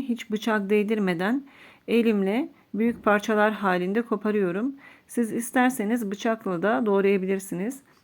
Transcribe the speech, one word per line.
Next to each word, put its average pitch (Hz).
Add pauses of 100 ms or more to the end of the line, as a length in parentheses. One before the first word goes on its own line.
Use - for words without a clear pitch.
hiç 247
bıçak 208
değdirmeden 208 (420)
elimle 220 (260)
büyük 226
parçalar 208
halinde 196
koparıyorum. 214 (320)
Siz 226
isterseniz 233
bıçakla 202
da 233
doğrayabilirsiniz. 196 (200)